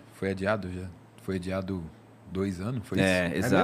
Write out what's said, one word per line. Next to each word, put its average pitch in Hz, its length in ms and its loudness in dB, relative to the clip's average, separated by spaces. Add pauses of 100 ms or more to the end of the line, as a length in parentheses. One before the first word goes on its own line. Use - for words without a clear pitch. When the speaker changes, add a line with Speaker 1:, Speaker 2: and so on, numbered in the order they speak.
(140)
Speaker 1:
Foi 95 180 -2
adiado 95 400 0
já. 90 160 -6 (340)
Foi 95 160 -4
adiado 92 440 -4 (500)
dois 95 280 -2
anos, 113 260 -4
foi 95 140 -2
Speaker 2:
É, 92 300 4
Speaker 1:
isso? 87 180 0
Speaker 2:
exato. 98 160 4